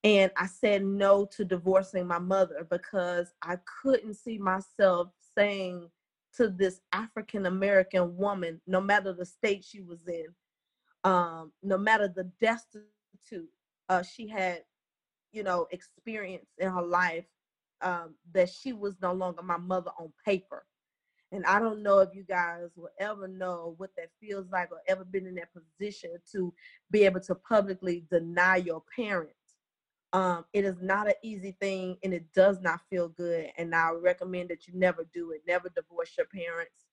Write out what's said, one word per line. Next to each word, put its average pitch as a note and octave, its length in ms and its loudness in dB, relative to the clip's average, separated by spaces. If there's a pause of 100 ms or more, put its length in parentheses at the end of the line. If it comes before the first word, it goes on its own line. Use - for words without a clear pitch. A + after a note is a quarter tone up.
And G3 320 8
I F3 100 0
said G3+ 380 2
no G3+ 420 6 (100)
to G#3 80 -2
divorcing F#3 600 2
my F3 140 -2
mother F3+ 500 0
because F3+ 720 -2
I F3 140 -6 (260)
couldn't A#3+ 320 0
see A3 240 -10
myself F#3+ 720 2 (260)
saying F#3 540 -2 (460)
to A#3 120 4
this F#3 320 0 (120)
African-American F#3+ 1200 0
woman, F#3 500 -4
no F#3 140 0
matter G3 320 0
the F3 140 -10
state G3+ 380 -4
she G3+ 160 -20
was E3+ 260 -18
in, E3 200 -8 (760)
um, E3+ 480 2 (100)
no G3 160 0
matter G#3 300 4
the F#3 160 -8 (160)
destitute, G#3 1120 -6 (380)
uh, F#3 140 2
she G#3+ 260 -14
had, F#3 360 -4 (680)
you G#3+ 100 -10
know, F3+ 300 -2
experienced F#3+ 880 -12
in F#3+ 120 0
her F3+ 120 -2
life, F3 440 0 (560)
um, E3+ 320 -6 (180)
that F3+ 160 4
she - 240 -10
was G3+ 300 -6
no F3+ 100 0
longer F3+ 300 -6
my F3+ 160 -2
mother F3+ 400 -4
on E3 140 -14 (120)
paper. F#3+ 400 -2 (680)
And F#3+ 120 -8
I F#3+ 140 4
don't G#3+ 240 -2
know G3+ 180 6
if F#3+ 140 4
you G3 100 -16
guys F3 520 -4
will E3+ 220 -18
ever G3+ 300 -6
know F3+ 500 -8
what F#3+ 180 -12
that E3+ 140 -14 (100)
feels G3 300 -10
like F3 220 -4
or D#3+ 160 -14
ever F#3+ 160 0
been F#3 220 -4
in F3+ 100 -12
that E3+ 160 -12
position F3 680 -12 (140)
to F3+ 220 -4 (360)
be G#3+ 140 6
able F#3 160 6
to F3 140 -4
publicly F#3 760 0
deny F3 460 4
your E3+ 260 -2 (140)
parents. F#3+ 380 -4 (800)
Um, F3+ 400 0
it G3+ 100 2
is F#3 160 -2
not G3 260 0
an G3 160 4
easy G3 380 -10
thing, F#3 420 -4
and F#3+ 120 -2
it E3 180 -10
does F#3+ 300 6
not E3+ 260 -2
feel F3 220 -2
good. E3 480 -4
And E3 160 -4
I E3 160 2
recommend F3+ 580 -2
that E3+ 180 -10
you F3 80 -20
never F3+ 380 2
do E3+ 200 -10
it. D3+ 140 -12
Never F3+ 220 0
divorce E3+ 480 -8
your E3 120 0
parents E3+ 640 -10